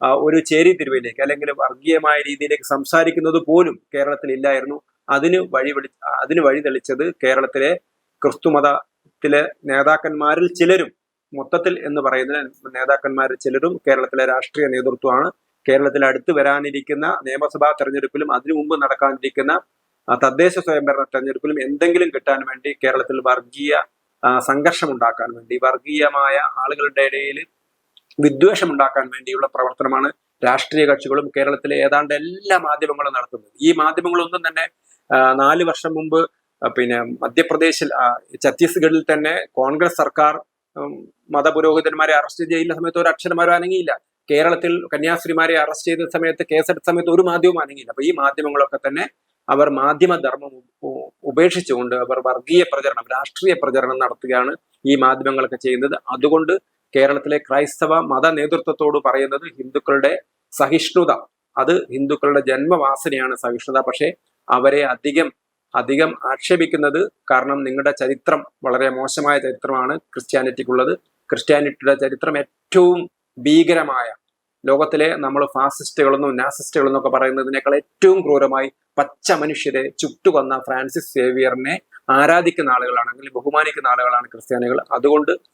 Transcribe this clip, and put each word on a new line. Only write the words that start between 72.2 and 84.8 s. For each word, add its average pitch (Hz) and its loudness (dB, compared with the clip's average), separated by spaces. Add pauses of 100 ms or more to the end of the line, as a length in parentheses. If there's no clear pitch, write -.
ഏറ്റവും 180 2 (280)
ഭീകരമായ, 147 2 (520)
ലോകത്തിലെ 151 2
നമ്മൾ 139 -2
ഫാസിസ്റ്റുകളെന്നോ 139 0
നാസിസ്റ്റുകളെന്നൊക്കെ 135 -2
പറയുന്നതിനേക്കാൾ 131 -2
ഏറ്റവും 190 2
ക്രൂരമായി 135 0 (260)
പച്ച - -2
മനുഷ്യരെ 143 -2
ചുട്ടുകൊന്ന 135 0
ഫ്രാൻസിസ് 131 -6
സേവിയറിനെ 127 0 (300)
ആരാധിക്കുന്ന 160 4
ആളുകളാണ്, 123 0
അല്ലെങ്കിൽ 135 -14
ബഹുമാനിക്കുന്ന 147 -2
ആളുകളാണ് 123 0
ക്രിസ്ത്യാനികൾ. 123 -4 (120)